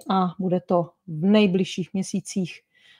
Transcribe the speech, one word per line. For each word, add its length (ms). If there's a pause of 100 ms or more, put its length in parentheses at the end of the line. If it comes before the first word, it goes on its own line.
(100)
a 180 (100)
bude 220
to 300 (160)
v 180
nejbližších 680
měsících. 680 (400)